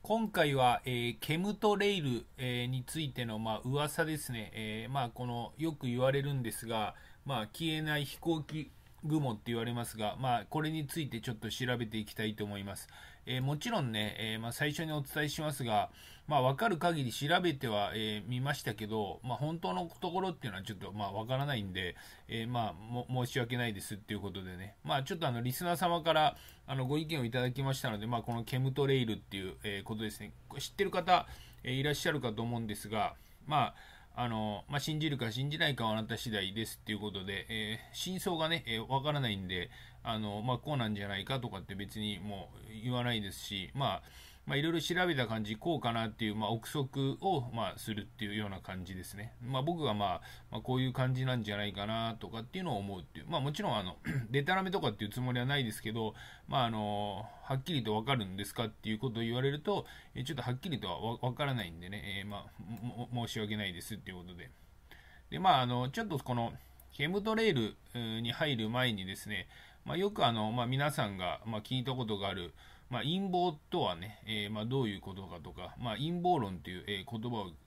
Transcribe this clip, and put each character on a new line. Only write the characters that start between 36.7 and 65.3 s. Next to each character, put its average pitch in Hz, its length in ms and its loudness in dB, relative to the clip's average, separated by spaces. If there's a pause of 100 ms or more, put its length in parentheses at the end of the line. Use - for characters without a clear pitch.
っ - 40 -20
て 107 60 -2
い 107 40 2
う 98 40 -4
こ 104 100 -2
と 92 160 -6
で、 98 240 -4
え 110 300 -4 (120)
ー、 - 40 -16
真 180 240 -4
相 175 180 0
が 160 100 2
ね、 160 200 0
え 113 120 0
ー、 110 80 -4
わ 131 140 2
か 151 100 2
ら 147 80 2
な 123 100 2
い 101 60 2
ん 95 120 -4
で、 90 240 -2 (320)
あ 110 160 0
の、 104 220 -2
ま 123 140 2
あ、 - 20 -6
こ 151 160 -4
う 139 40 2
な 113 100 2
ん 107 80 2
じ 101 80 -4
ゃ 101 40 -4
な 98 100 -2
い 98 80 -2
か 135 140 -2
と 117 100 -4
か 98 100 -6
っ - 40 -8
て 98 100 -10
別 101 260 -6
に 104 200 -2
も 98 300 -6 (200)
う 110 140 -10
言 123 100 0
わ 123 100 2
な 120 100 2
い 110 80 2
で 95 100 -4
す - 80 -10
し、 95 340 -4
ま 135 120 0 (100)
あ、 - 80 -8 (420)
ま 139 100 0
あ、 - 20 4
い 143 40 4
ろ 165 100 2
い - 20 -
ろ 165 80 2
調 170 140 -2 (120)
べ 160 80 2
た 127 100 4
感 110 200 0
じ、 110 100 -2
こ 160 220 0
う - 20 -2
か 117 140 0
な 113 140 2
っ - 20 -2
て 110 160 -4
い 107 40 4
う、 104 60 0
ま 110 120 2
あ、 - 20 0
憶 113 180 -2
測 139 540 0
を、 147 320 2
ま 101 220 0
あ、 - 20 -12
す 110 180 -4
る 101 60 -2
っ - 20 -8
て - 220 -8
い 101 60 -4
う 104 40 -4
よ 107 120 0
う - 20 -4
な 95 100 -6
感 92 240 -6
じ 92 100 -8
で 90 120 -8
す - 100 -12
ね。 104 260 -10
ま 131 180 0
あ、 - 20 2
僕 165 220 0
が、 113 100 4
ま 101 220 4
あ、 - 60 -6 (300)
ま 110 60 -6
あ、 110 40 -4
こ 127 140 0
う 127 60 4
い 131 60 4
う 127 40 2
感 131 220 2
じ 127 120 2
な 127 100 2
ん 113 80 0
じ 104 100 -2
ゃ - 20 0
な 104 100 0
い 101 60 -2
か 101 140 -2
な 113 340 -2
と 98 80 -8
か 113 120 -6
っ 113 40 -8
て 185 160 -6
い - 20 -2
う 185 40 -4
の 147 80 0
を 104 40 0
思 98 200 -4
う 87 40 -8
っ - 40 -12
て - 140 -12
い 73 40 -12
う。 - 60 -12
ま 165 80 0
あ、 131 40 2
も 147 120 0
ち 214 80 -2
ろ 196 80 2
ん、 113 80 4
あ 101 60 2
の、 90 120 -4 (200)
<clears throat> 117 140 0
で 139 140 4
た 185 120 4
ら 190 60 4
め 190 80 0
と 185 120 2
か 135 80 4
っ 104 40 0
て 107 120 -2
い - 20 -4
う 101 40 -4
つ 123 100 -4
も 127 100 2
り 123 80 2
は 123 60 2
な 139 120 2
い 135 60 4
で 110 80 0
す - 100 -8
け 113 120 -4
ど、 110 200 -2 (360)
ま 139 100 4
あ、 123 60 6
あ 113 60 2
の、 104 540 -2 (160)
は - 120 -4
っ 135 100 -2
き 180 80 -4
り 127 140 2
と 107 100 4
わ 113 80 4
か 131 140 2
る 104 80 0
ん 92 100 -6
で 98 80 -2
す - 100 -6
か 117 120 0
っ 107 40 -4
て - 200 -8
い 110 60 2
う 107 40 -6
こ 131 120 0
と 113 100 -2
を - 20 0
言 117 100 0
わ 123 80 2
れ 139 80 4
る 147 120 -2
と、 196 240 0 (280)
え 139 80 -4
ー、 123 40 -2
ち - 60 -6
ょ - 40 -2
っ - 0 -
と 135 80 -4
は 123 80 2
っ 123 60 2
き 180 120 -6
り 110 120 0
と 92 60 -2
は 90 120 0
わ-、 110 220 0
わ 123 120 4
か 147 120 0
ら 135 80 4
な 113 100 2
い 85 60 -4
ん 82 100 -10
で 90 100 -10
ね、 98 300 -4
え 98 60 -4
ー、 104 40 -6
ま 101 100 -4
あ、 - 220 -12 (240)
も-、 117 280 -4
も-、 117 140 0
申 - 60 -6
し 113 60 -2
訳 107 160 0
な 104 100 -2
い 92 60 -2
で 87 100 -8
す - 140 -8
っ - 20 -10
て 95 140 -10
い - 20 -10
う 92 40 -10
こ 87 60 -12
と 90 120 -12
で。 73 160 -14 (800)
で、 151 100 -4